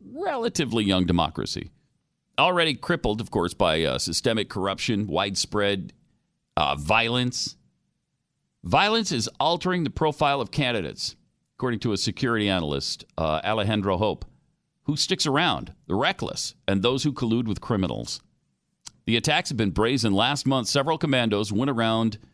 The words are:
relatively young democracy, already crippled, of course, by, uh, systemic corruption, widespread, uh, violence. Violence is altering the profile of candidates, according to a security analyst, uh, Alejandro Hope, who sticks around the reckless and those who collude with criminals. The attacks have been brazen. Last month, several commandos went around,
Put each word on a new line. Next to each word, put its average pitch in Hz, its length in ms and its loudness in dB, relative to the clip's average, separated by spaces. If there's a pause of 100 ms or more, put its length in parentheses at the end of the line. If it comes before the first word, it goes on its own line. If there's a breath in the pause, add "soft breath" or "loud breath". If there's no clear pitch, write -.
relatively 226 840 -2
young 92 200 4
democracy, 78 680 0 (680)
already 165 360 2
crippled, 117 480 -2
of 98 100 -8
course, 90 220 0
by, 82 300 2
uh, 64 140 0
systemic 107 520 -2
corruption, 98 580 -2
widespread, 98 840 -2 (640)
uh, 71 200 2
violence. 117 800 0 (1080)
Violence 196 480 4
is 120 180 -2 (100)
altering 175 440 2
the 135 60 0
profile 143 520 0
of 107 100 -6
candidates, 107 640 -2 (420)
according 120 220 -2
to 113 140 0
a 95 40 0
security 110 520 0
analyst, 76 560 -2 (120)
uh, 78 260 0
Alejandro 104 540 0
Hope, 101 280 -2 (580)
who 147 140 -2
sticks - 280 -2
around 143 480 0 (140)
the 92 80 -2
reckless - 600 -2 (120)
and 98 140 2
those 127 220 2
who 147 100 0
collude 117 340 0
with 101 140 -4
criminals. 82 600 -4 (840)
The 113 100 2
attacks 151 340 0
have 135 80 -4
been 104 140 2
brazen. 110 420 2
Last 123 320 0
month, 131 220 2
several 143 300 2
commandos 113 560 2
went 131 180 0
around, 113 460 2 (160 soft breath)